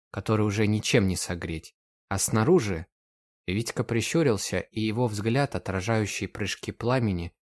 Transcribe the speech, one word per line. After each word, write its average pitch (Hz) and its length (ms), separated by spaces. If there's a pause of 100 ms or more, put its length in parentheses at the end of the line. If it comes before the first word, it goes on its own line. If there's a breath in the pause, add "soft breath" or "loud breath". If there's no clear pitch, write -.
(100)
который 107 360
уже 104 200
ничем 107 420
не 90 80
согреть. 82 580 (340)
А 98 100
снаружи 110 680 (600)
Витька 107 380
прищурился, 113 760
и - 200
его 110 260
взгляд, 113 480
отражающий 101 760
прыжки - 440
пламени, 110 680